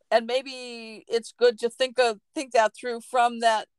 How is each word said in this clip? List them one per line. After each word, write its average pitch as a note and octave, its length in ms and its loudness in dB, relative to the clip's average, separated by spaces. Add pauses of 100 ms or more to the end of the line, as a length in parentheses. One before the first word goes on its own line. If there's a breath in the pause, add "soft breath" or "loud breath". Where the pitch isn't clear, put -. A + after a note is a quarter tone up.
(120)
and A3+ 140 2
maybe A#3+ 800 -8
it's A3+ 260 -4
good A#3+ 260 2
to A#3 100 -2
think B3+ 300 -4
of, A3+ 200 2 (160)
think C4 180 -8
that A3 220 4
through A#3+ 260 -8
from A#3+ 380 0
that A3+ 280 0 (120)